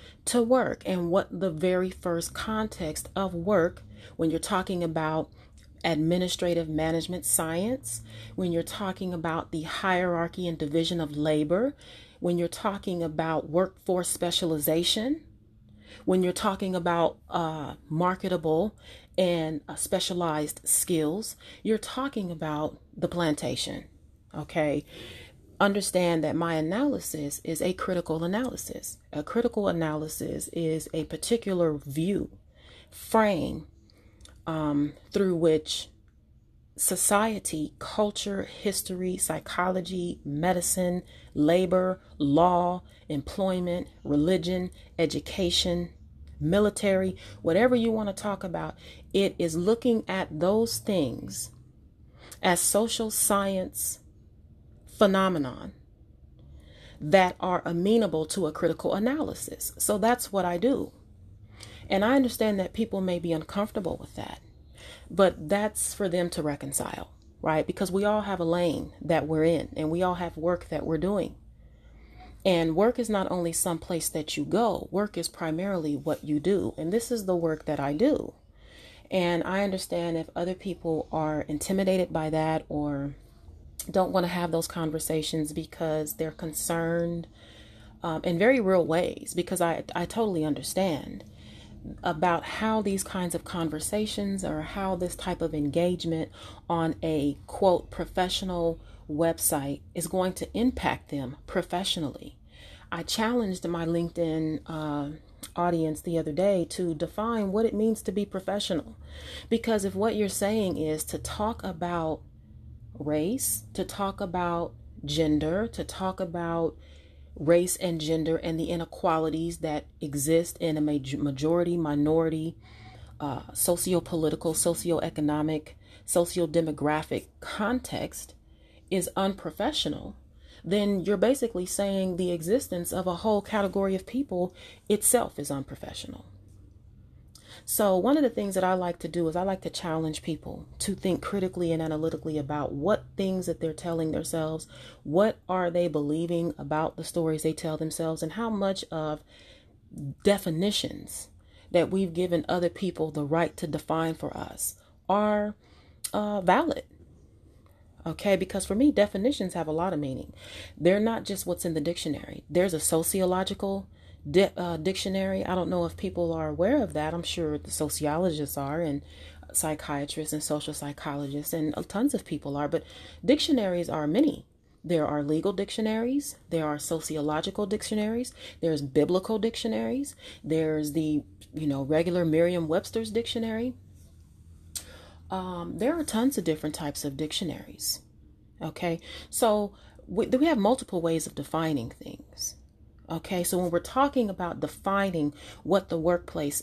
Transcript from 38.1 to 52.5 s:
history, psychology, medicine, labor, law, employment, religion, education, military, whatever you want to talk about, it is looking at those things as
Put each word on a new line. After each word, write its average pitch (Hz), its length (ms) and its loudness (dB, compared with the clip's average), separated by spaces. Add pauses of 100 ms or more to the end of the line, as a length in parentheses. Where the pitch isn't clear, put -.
history, 185 720 -4
psychology, 180 1080 -2
medicine, 175 800 2 (320)
labor, 185 640 4 (180)
law, 175 640 6 (260)
employment, 180 800 -2 (160)
religion, 180 680 2 (280)
education, 175 920 0 (500)
military, 190 760 2 (260)
whatever 226 340 6
you 226 140 4
want 214 180 0
to 196 140 -6
talk 196 200 -4
about, 165 320 -6 (380)
it 196 260 4
is 160 180 0
looking 220 520 4
at 180 320 -4
those 214 380 2
things - 720 -2 (920)
as 175 180 4